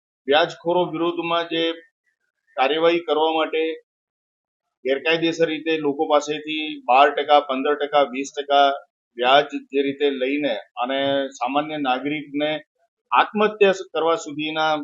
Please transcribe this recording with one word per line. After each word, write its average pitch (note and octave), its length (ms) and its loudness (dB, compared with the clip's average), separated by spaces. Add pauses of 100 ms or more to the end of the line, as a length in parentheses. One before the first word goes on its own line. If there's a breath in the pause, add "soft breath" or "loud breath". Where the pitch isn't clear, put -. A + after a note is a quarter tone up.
(260)
વ્યાજખોરો E3+ 580 2
વિરુદ્ધમાં E3+ 600 -2
જે E3 280 -2 (840)
કાર્યવાહી D#3+ 440 2
કરવા D#3+ 320 0
માટે D#3+ 400 -2 (1120)
ગેરકાયદેસર D#3+ 640 0
રીતે D#3 300 -2
લોકો D3 320 -2
પાસેથી D3+ 760 -2
બાર C#3 260 6
ટકા, D3 300 2
પંદર C3+ 340 -2
ટકા, D3 280 0
વીસ C3+ 380 -4
ટકા C#3 320 4 (440)
વ્યાજ C3 280 4
જે C#3 380 -4
રીતે C#3 280 -2
લઈને C3+ 440 -2
અને C3+ 760 -4
સામાન્ય D3+ 500 -4
નાગરિકને C#3+ 840 -4 (520)
આત્મહત્યા G3+ 600 2
કરવા E3 440 -2
સુધીના D#3 680 -4